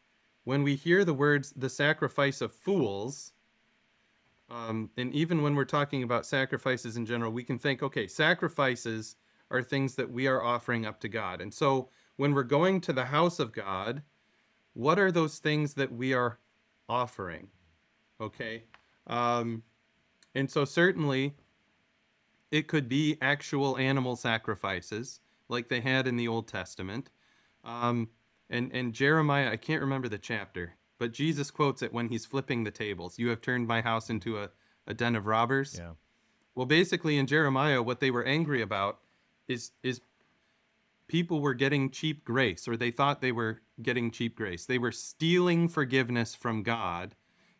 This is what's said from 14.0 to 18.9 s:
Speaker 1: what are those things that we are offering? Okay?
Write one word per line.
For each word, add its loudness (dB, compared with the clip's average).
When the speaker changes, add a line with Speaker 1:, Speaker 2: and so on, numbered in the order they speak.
Speaker 1:
what 2
are 6
those 2
things 0
that 0
we -2
are 0
offering? -4
Okay? -10